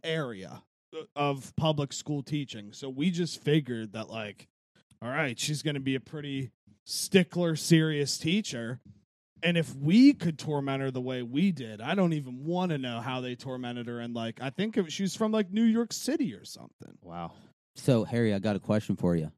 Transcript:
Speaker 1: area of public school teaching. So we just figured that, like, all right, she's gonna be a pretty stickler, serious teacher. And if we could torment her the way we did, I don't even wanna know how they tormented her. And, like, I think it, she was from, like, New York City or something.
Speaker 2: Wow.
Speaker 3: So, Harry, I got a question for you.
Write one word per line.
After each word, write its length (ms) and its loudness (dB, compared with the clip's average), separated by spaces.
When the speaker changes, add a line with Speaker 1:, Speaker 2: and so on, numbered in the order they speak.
Speaker 1:
area 600 -6
of 420 -2
public 340 0
school 300 -6
teaching. 500 -8
So 160 -12
we 240 0
just 300 -4
figured 520 0
that, 160 -8
like, 380 -10
all 80 -8
right, 280 -2
she's 260 -4
gonna 180 -2
be 140 0
a 40 -4
pretty 520 -8
stickler, 680 2
serious 640 4
teacher. 640 -2
And 160 2
if 180 -2
we 380 10
could 260 -2
torment 420 -2
her 100 -2
the 100 -4
way 220 -4
we 280 2
did, 300 -8
I 140 -2
don't 180 4
even 320 -6
wanna 320 0
know 240 -4
how 200 -4
they 140 -6
tormented 520 -8
her. 120 -6
And, 140 -8
like, 280 -6
I 100 -4
think 260 -2
it, 160 -2
she 100 -4
was 120 -2
from, 160 0
like, 200 0
New 140 2
York 260 4
City 420 -2
or 120 -16
something. 560 -18
Speaker 2:
Wow. 320 -10
Speaker 3:
So, 280 4
Harry, 320 0
I 40 -2
got 160 0
a 40 -2
question 360 0
for 200 2
you. 220 -2